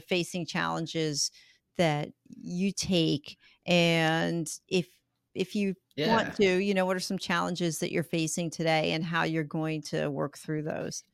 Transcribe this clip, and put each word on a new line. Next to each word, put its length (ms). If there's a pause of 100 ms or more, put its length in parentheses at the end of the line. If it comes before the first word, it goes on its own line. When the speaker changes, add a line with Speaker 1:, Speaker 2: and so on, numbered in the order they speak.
Speaker 1:
facing 380
challenges 840 (440)
that 340 (180)
you 420
take? 640 (300)
And 800 (200)
if, 180 (480)
if 220
you 180 (320)
want 320
Speaker 2:
Yeah. 180
Speaker 1:
to, 20
you 160
know, 120
what 100
are 40
some 180
challenges 600
that 140
you're 100
facing 480
today 420
and 120
how 200
you're 200
going 380
to 260
work 300
through 240
those? 520